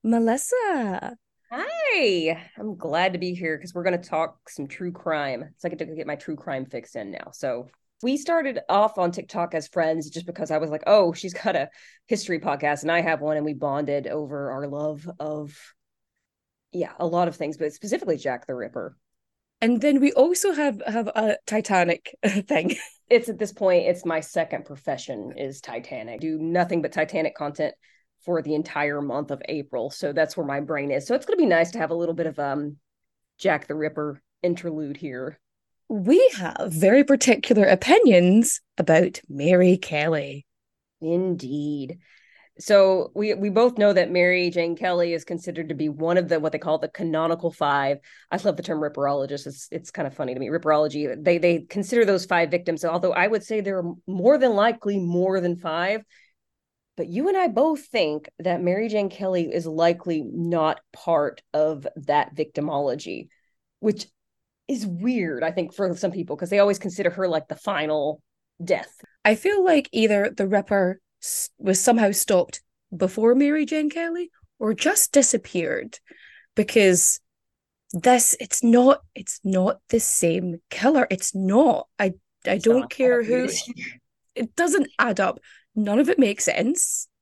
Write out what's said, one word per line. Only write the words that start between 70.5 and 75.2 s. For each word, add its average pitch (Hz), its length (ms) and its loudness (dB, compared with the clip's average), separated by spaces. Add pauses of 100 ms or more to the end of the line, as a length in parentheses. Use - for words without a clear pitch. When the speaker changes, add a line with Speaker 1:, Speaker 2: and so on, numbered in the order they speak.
Speaker 1:
s-, - 360 -8
was 185 240 0
somehow 226 300 4
stopped - 500 0 (340)
before 214 400 2
Mary 285 300 2
Jane 311 240 -2
Kelly 339 420 -6 (280)
or 220 140 0
just - 380 2
disappeared, - 880 0 (560)